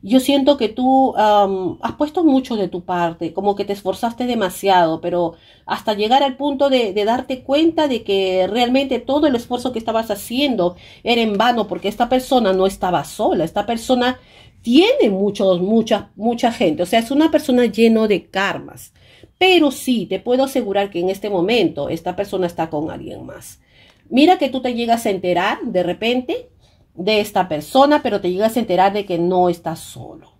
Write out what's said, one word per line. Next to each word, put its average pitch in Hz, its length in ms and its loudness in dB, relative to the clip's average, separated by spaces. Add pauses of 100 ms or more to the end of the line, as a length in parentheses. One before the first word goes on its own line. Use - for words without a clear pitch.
Yo 233 180 2
siento 277 380 2
que 220 120 -2
tú, 262 480 2
am, 196 640 2
has 233 120 -6
puesto 302 300 -2
mucho 262 320 2
de 196 120 -2
tu 180 180 -8
parte, 170 480 -4
como 202 220 0
que 202 100 -6
te 202 80 -4
esforzaste 226 540 -4
demasiado, 185 760 0
pero 175 320 -2 (320)
hasta - 280 -4
llegar 220 280 2
al 269 160 -2
punto 277 320 0
de, 240 240 0
de 202 120 0
darte 254 360 -4
cuenta 320 460 2
de 247 160 -2
que 190 440 0
realmente 247 520 0
todo 285 260 0
el 269 100 2
esfuerzo 240 360 -4
que 226 80 -6
estabas 226 320 -4
haciendo 202 640 -2 (280)
era 233 180 0
en 214 160 -2
vano, 226 300 0
porque 180 200 -6
esta 233 200 -2
persona 254 460 2
no 190 140 2
estaba 180 360 -2
sola, 208 420 -2
esta 202 200 -4
persona 247 540 -2 (420)
tiene 359 480 4
muchos, 190 520 0
mucha, 214 540 0
mucha 233 360 -2
gente, 175 320 0
o - 20 0
sea, 233 140 2
es 226 100 -4
una 302 220 2
persona 254 340 2
lleno 226 420 2
de 190 220 0
karmas. 185 640 -6 (440)
Pero 359 340 6
sí, 233 340 -2
te 190 140 -4
puedo 247 260 2
asegurar 202 440 -2
que 175 120 -4
en 180 80 0
este 196 200 -4
momento 185 600 0
esta 175 260 -6
persona 190 320 -4
está 165 220 -4
con 151 200 -6
alguien 87 360 -14
más. - 340 -20 (500)
Mira 320 280 4
que 285 120 -2
tú 254 120 -6
te 254 120 -4
llegas 233 320 -2
a 220 40 0
enterar 185 540 -2
de 180 200 -2
repente 247 680 -4 (440)
de 208 260 0
esta 196 300 -2
persona, 269 520 2
pero 208 200 -2
te 180 100 -2
llegas 214 240 -2
a 240 60 0
enterar 190 320 2
de 202 120 -4
que 175 120 -4
no 180 320 2
estás 165 300 -6
solo. - 600 -20